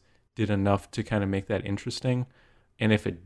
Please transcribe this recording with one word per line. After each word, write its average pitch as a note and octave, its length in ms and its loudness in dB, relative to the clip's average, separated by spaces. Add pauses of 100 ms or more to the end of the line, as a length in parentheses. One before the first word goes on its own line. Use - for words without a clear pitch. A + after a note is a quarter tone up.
(360)
did G#2 140 -2
enough G2+ 420 2
to A2 120 -4
kinda G#2 240 0
make G2 200 -2
that F#2+ 180 -2
interesting. B2 600 -2 (540)
And A2 120 4
if G#2 160 2
it F2 180 -6